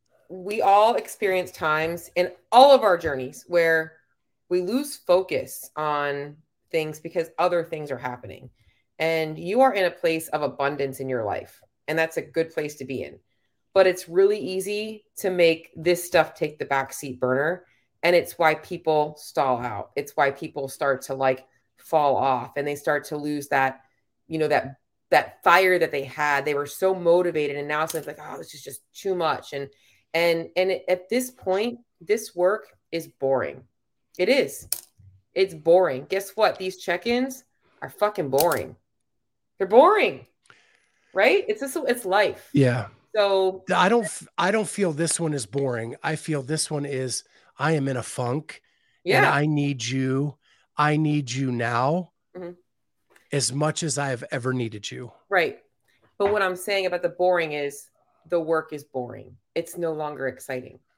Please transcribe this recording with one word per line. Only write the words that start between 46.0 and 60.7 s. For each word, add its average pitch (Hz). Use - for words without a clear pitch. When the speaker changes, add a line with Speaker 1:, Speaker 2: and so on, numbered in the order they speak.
Speaker 2:
I 156
feel 151
this 151
one 143
is, 131
I 151
am 139
in 127
a 110
funk 127
and 180
Speaker 1:
Yeah. 196
Speaker 2:
I 147
need 143
you. 135
I 151
need 147
you 131
now 120
Speaker 1:
Mm-hmm. 180
Speaker 2:
as 135
much 151
as 147
I 139
have 123
ever 127
needed 107
you. 127
Speaker 1:
Right. 170
But 202
what 208
I'm 185
saying 196
about 175
the 170
boring 175
is 143
the 170
work 160
is 139
boring. 107
It's 170
no 165
longer 147
exciting. 127